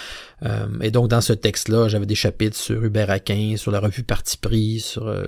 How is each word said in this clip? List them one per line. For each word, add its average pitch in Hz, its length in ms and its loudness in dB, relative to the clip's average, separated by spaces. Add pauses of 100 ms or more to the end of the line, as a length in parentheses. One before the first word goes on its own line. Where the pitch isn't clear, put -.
(420)
Euh, 107 240 -2 (160)
et 107 80 0
donc, 120 180 4
dans 117 140 4
ce 120 100 2
texte-là, 110 560 2
j'avais 104 160 0
des 104 100 0
chapitres 107 440 0
sur 110 260 -2
Hubert 104 240 2
Aquin, 104 480 0
sur 110 140 -4
la 101 100 0
revue 107 220 -2
Parti - 340 -2
pris, 110 440 0
sur, - 260 -6
euh, 98 220 -4